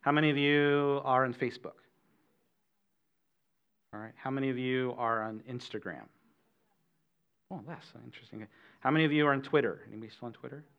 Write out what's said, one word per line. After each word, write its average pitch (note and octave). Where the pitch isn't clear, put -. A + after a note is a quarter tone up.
How C#3+
many D3+
of C#3
you C#3+
are C3
on B2
Facebook? -
All G#2
right, A2
how -
many C3+
of B2
you B2+
are A2+
on A2
Instagram? G#2
Oh, E3
less, D#3+
interesting. G#2+
How B2+
many D#3
of D3
you D3
are C#3+
on C3+
Twitter? B2
Anybody A2
still -
on A#2
Twitter? C3+